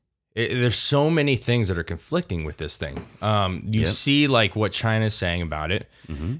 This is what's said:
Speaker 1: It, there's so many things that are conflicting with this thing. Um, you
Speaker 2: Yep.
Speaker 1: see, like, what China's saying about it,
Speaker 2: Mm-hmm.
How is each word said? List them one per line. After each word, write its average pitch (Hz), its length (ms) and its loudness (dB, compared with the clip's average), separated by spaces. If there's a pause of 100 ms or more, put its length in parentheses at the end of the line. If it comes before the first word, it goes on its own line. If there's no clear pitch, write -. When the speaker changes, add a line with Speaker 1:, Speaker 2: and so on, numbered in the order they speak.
(360)
Speaker 1:
It, 113 180 0
there's 120 240 2
so 143 320 4
many 143 260 2
things 120 320 0
that 92 100 0
are 85 60 -4
conflicting 90 600 -4
with 76 120 -8
this 76 200 -6
thing. 71 280 -8 (160)
Um, 98 440 0
you 107 160 0
Speaker 2:
Yep. - 80 2
Speaker 1:
see, 143 380 2
like, 117 280 2
what 107 160 0
China's 110 440 0
saying 87 260 -2
about 78 300 -4
it, - 180 -4 (180)
Speaker 2:
Mm-hmm. 80 320 -6